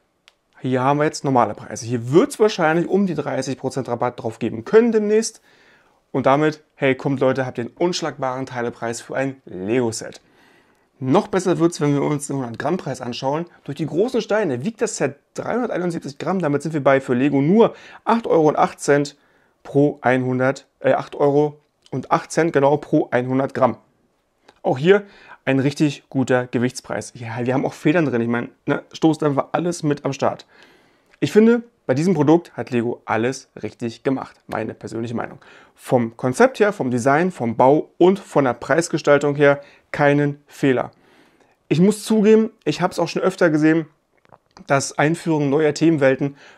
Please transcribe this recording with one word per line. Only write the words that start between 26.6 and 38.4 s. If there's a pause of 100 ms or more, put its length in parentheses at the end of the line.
Ja,
wir
haben
auch
Federn
drin.
Ich
meine, (140)
ne, (100)
Stoßdämpfer,
alles
mit
am
Start. (720)
Ich
finde, (200)
bei
diesem
Produkt
hat
Lego
alles (120)
richtig
gemacht. (100)
Meine
persönliche
Meinung. (340)
Vom
Konzept
her,
vom
Design,
vom
Bau
und
von